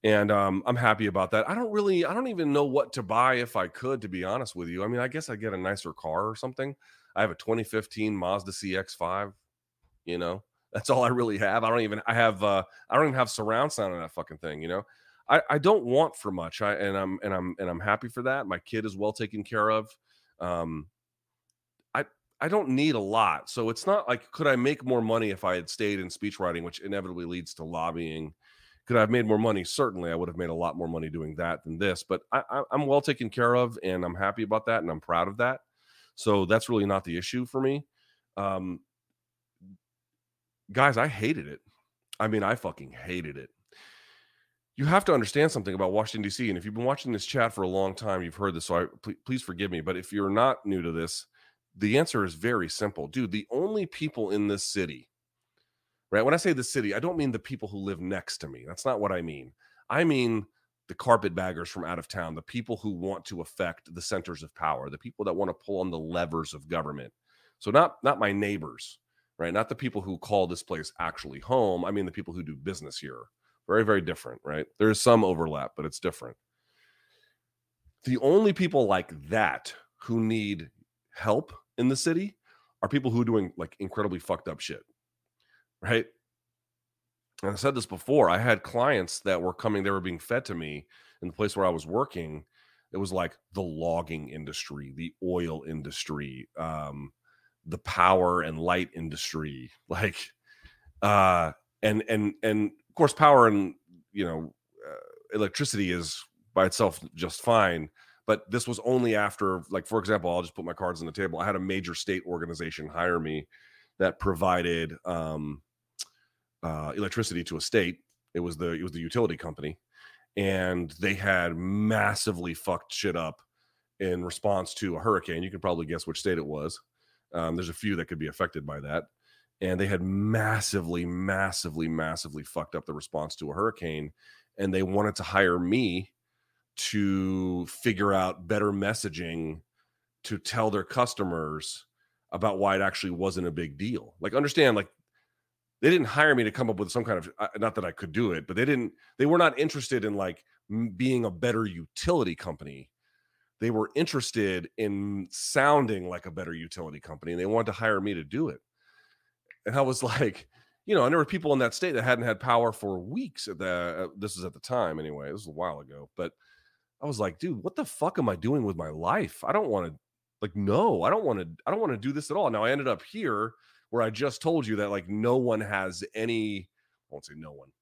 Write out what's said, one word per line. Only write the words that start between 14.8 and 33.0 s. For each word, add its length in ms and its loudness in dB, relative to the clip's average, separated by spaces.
I, 220 6
I 80 4
don't 260 4
want 320 4
for 160 -6
much. 300 -6
I, 120 2
and 220 0
I'm, 260 -2
and 100 -2
I'm, 260 -2
and 120 -4
I'm 100 -4
happy 280 2
for 140 -8
that. 240 -2
My 120 -4
kid 260 -6
is 120 -6
well 160 -2
taken 320 -6
care 260 2
of. 180 0
Um, 460 -4
I, 100 0
I 80 -2
don't 220 2
need 260 4
a 40 0
lot. 480 2
So 200 -2
it's 180 -4
not 220 2
like, 240 -2
could 160 0
I 80 6
make 280 0
more 180 2
money 280 2
if 140 -6
I 100 2
had 160 -4
stayed 300 -2
in 100 -6
speech 300 -6
writing, 240 -2
which 160 -10
inevitably 460 -6
leads 280 -8
to 100 -12
lobbying? 680 -4
Could 100 2
I 40 8
have 100 6
made 160 4
more 120 6
money? 240 2
Certainly, 480 -2
I 60 0
would 120 -2
have 100 -10
made 120 -2
a 40 -2
lot 220 -2
more 120 -4
money 200 -4
doing 280 -6
that 260 -2
than 160 -8
this. 240 0
But 200 -4
I, 180 2
I, 120 -2
I'm 140 2
well 140 4